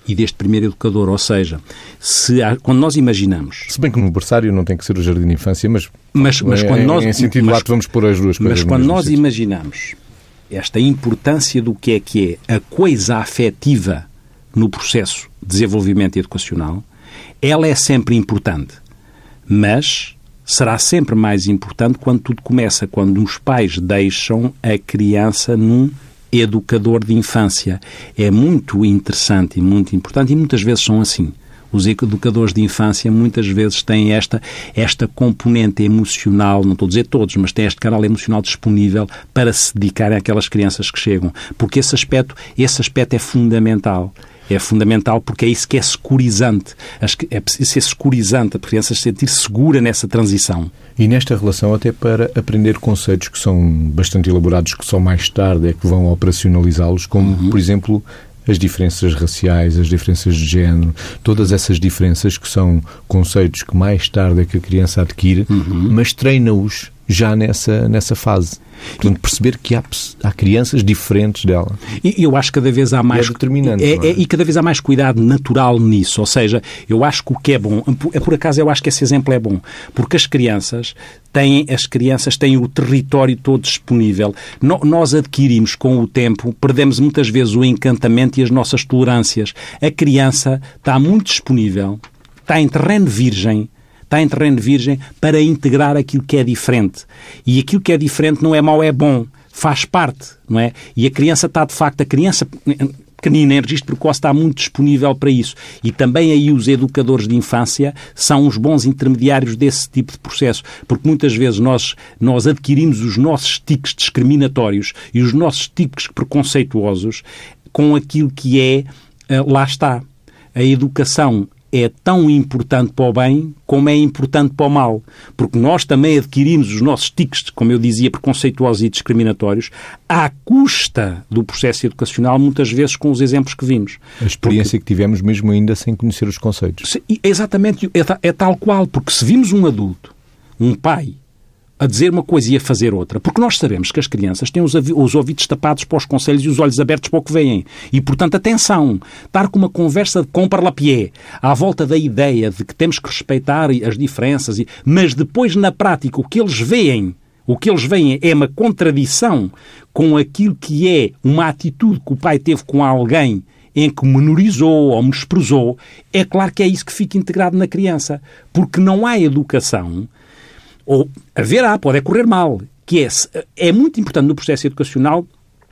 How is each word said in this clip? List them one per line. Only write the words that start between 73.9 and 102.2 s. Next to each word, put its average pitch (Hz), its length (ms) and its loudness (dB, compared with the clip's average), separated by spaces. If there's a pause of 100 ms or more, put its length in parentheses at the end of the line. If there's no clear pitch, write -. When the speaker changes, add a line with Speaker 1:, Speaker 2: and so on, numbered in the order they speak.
Speaker 2:
não 170 60 -2
é? 156 40 2
Speaker 1:
é, 170 40 4
e 180 140 0
cada 165 180 0
vez 156 140 0
há 165 40 2
mais 160 180 0
cuidado 131 420 2
natural 123 580 2
nisso. 110 420 2
Ou 104 40 0
seja, 113 360 0 (280)
eu 113 140 2
acho 143 200 -2
que 135 100 -6
o - 60 -4
que 143 140 0
é 123 60 2
bom, 104 220 -2
por, 143 340 -4
é - 60 0
por 165 120 0
acaso 147 280 0
eu 156 80 2
acho 139 120 0
que - 80 -4
esse 143 140 -2
exemplo 135 300 0
é 123 60 2
bom, 101 200 -2 (340)
porque 127 220 -2
as 160 100 2
crianças 117 720 -2 (360)
têm, 139 380 2
as 131 160 -2
crianças 127 520 -2
têm 135 200 4
o 123 120 0
território 135 640 0
todo 135 260 0
disponível. 107 720 0 (280)
No-, 147 220 2
nós 151 300 2
adquirimos 135 640 2
com 131 240 2
o 117 80 0
tempo, 117 520 -2
perdemos 135 420 2
muitas 143 280 2
vezes 113 240 2
o 123 120 2
encantamento 123 720 2
e 131 40 2
as 120 60 0
nossas 127 360 0
tolerâncias. 120 680 0 (280)
A 151 100 0
criança 135 720 0 (160)
está 131 200 0
muito 190 280 2
disponível, 104 720 -2 (420)
está 160 180 0
em 151 80 4
terreno 180 400 2
virgem, 110 600 0 (340)
está 151 180 0
em 156 60 2
terreno 143 340 0
virgem 135 380 0 (200)
para 156 220 2
integrar 143 560 2
aquilo 135 260 -2
que 143 140 0
é 131 60 2
diferente. 117 600 -2 (440)
E 127 120 2
aquilo 190 220 0
que 180 100 -2
é 165 60 4
diferente 156 460 0
não 160 100 2
é 151 80 4
mau, 156 220 2
é 156 80 2
bom. 135 340 0 (260)
Faz - 340 -2
parte, 165 420 -2 (200)
não 110 120 0
é? 117 120 0 (240)
E 117 120 2
a - 20 2
criança 151 380 0
está, 156 180 0
de - 80 -10
facto, 147 280 -2
a 139 40 0
criança 160 400 0 (720)